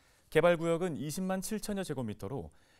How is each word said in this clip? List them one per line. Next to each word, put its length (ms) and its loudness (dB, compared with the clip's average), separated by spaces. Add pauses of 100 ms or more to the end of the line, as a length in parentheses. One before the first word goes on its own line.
(300)
개발구역은 680 4
이십만 460 -2
칠천여 420 -4
제곱미터로 680 -6 (280)